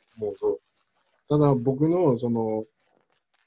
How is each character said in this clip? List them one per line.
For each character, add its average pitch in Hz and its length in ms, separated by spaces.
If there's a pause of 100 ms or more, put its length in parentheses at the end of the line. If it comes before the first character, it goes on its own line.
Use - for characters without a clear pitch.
(220)
う、 - 20
も 104 80
う 95 60
そ 104 100
う。 101 120 (680)
た 147 80
だ、 147 180
僕 131 360
の、 165 260
そ 120 140
の、 110 340 (840)